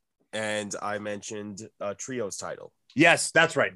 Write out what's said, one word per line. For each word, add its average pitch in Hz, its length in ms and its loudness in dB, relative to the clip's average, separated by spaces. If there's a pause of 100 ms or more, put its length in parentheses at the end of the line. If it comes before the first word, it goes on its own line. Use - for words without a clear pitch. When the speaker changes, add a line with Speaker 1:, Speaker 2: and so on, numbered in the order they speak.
(320)
Speaker 1:
And 107 480 -4
I 104 180 -4
mentioned 104 720 -10 (120)
a 101 120 -4
trios 113 440 -6
title. - 360 -10 (220)
Speaker 2:
Yes, 160 380 6
that's 160 240 4
right. 104 200 2